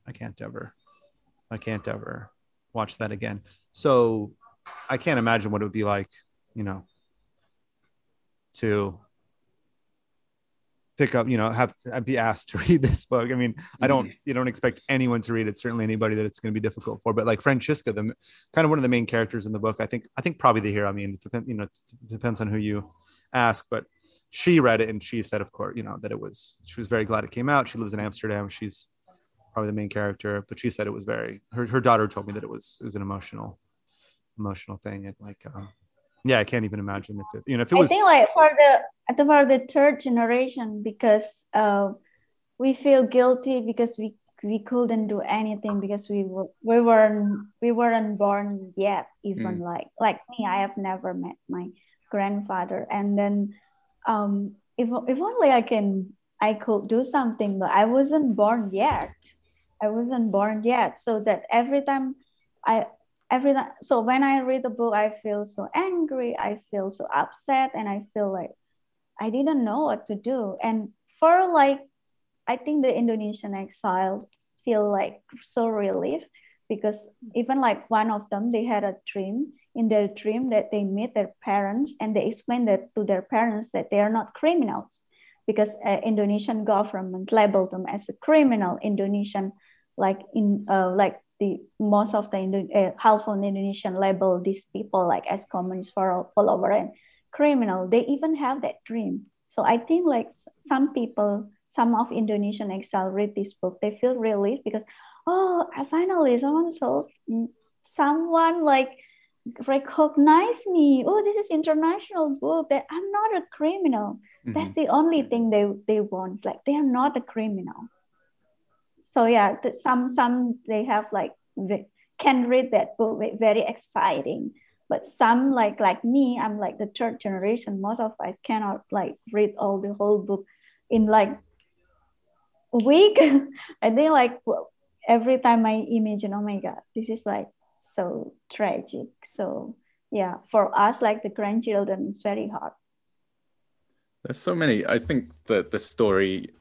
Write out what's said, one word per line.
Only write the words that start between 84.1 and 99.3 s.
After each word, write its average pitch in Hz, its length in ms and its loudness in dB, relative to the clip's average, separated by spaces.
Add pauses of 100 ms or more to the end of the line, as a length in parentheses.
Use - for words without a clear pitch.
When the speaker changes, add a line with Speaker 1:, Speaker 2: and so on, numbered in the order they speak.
Speaker 3:
criminals 302 680 -2 (460)
because, 208 280 0 (100)
uh, 196 180 0
Indonesian 214 600 0
government 196 680 -2
labeled 202 400 4
them 185 160 -8
as - 220 -10
a - 40 -10
criminal 247 680 2
Indonesian, 202 680 -4 (460)
like, 196 240 0 (120)
in, 208 360 2
uh, 185 260 2
like, 196 240 2 (200)
the 202 220 -2 (180)
most 208 340 2
of 208 180 -2
the 202 60 -4
Indo-, 190 360 -2
uh, 190 240 4
half 214 300 4
of 202 120 -2
the 202 80 -2
Indonesian 196 480 -6
label 190 440 2
these 196 260 -4
people, 196 420 -2
like, 127 200 0
as 196 240 -6
communist 185 420 -8
follow-, 185 420 -2
follower 202 360 2
and - 200 -2 (400)
criminal. 226 560 0
They 233 180 4
even 285 300 0
have 269 260 -4
that - 220 -8
dream. 214 440 -6 (200)